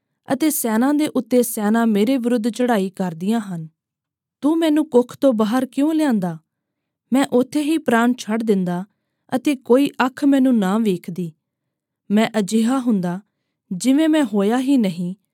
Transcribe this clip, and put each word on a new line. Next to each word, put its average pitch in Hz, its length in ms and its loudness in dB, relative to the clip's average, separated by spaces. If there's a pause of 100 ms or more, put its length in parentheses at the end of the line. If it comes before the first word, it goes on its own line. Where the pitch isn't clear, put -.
(340)
ਅਤੇ 302 160 -2
ਸੈਨਾ 240 440 0
ਦੇ 302 140 0
ਉੱਤੇ 247 360 0
ਸੈਨਾ 226 420 0
ਮੇਰੇ 220 320 2
ਵਿਰੁੱਧ 240 300 -2
ਚੜ੍ਹਾਈ 226 420 -2
ਕਰਦੀਆਂ 185 500 -4
ਹਨ। 180 280 -10 (760)
ਤੂੰ 320 180 0
ਮੈਨੂੰ 311 300 0
ਕੁੱਖ 247 280 0
ਤੋਂ 269 160 2
ਬਾਹਰ 220 320 0
ਕਿਉਂ 285 280 -2
ਲਿਆਂਦਾ? 220 440 -2 (760)
ਮੈਂ 269 180 2
ਉੱਥੇ 262 300 0
ਹੀ 302 160 0
ਪ੍ਰਾਣ 240 400 2
ਛੱਡ 226 260 -6
ਦਿੰਦਾ 185 420 -2 (500)
ਅਤੇ 277 200 -2
ਕੋਈ 269 360 2 (140)
ਅੱਖ 262 200 -4
ਮੈਨੂੰ 269 320 4
ਨਾ 196 200 0
ਵੇਖਦੀ। 180 540 -4 (800)
ਮੈਂ 220 180 2 (100)
ਅਜਿਹਾ 226 400 0
ਹੁੰਦਾ 190 400 -2 (520)
ਜਿਵੇਂ 262 380 2
ਮੈਂ 311 140 2
ਹੋਇਆ 208 360 0
ਹੀ 269 180 2
ਨਹੀਂ। 180 380 -2 (180)